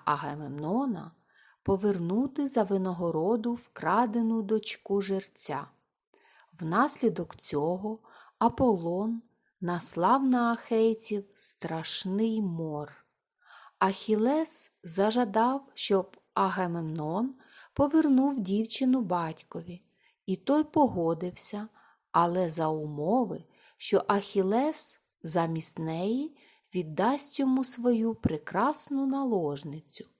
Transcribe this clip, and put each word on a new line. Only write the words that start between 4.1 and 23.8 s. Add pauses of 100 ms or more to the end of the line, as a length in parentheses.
дочку
жерця. (920)
Внаслідок
цього (400)
Аполлон (380)
наслав
на
ахейців (100)
страшний
мор. (840)
Ахілес (100)
зажадав,
щоб (180)
Агамемнон (380)
повернув
дівчину
батькові, (440)
і
той
погодився, (440)
але
за
умови, (320)
що